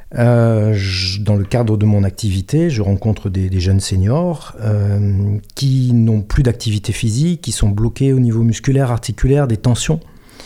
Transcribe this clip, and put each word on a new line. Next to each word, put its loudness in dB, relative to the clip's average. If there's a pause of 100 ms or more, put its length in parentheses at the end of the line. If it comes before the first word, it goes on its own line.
(140)
Euh, 2
je, -4
dans 2
le 0
cadre 0
de 2
mon 4
activité, -2
je -2
rencontre -2
des, -2
des 0
jeunes 2
seniors, -2
euh, 0 (160)
qui 0
n'ont 2
plus 0
d'activité -2
physique, -2
qui -8
sont 0
bloqués 0
au 2
niveau 2
musculaire, 0
articulaire, 0
des 0
tensions, 0 (480)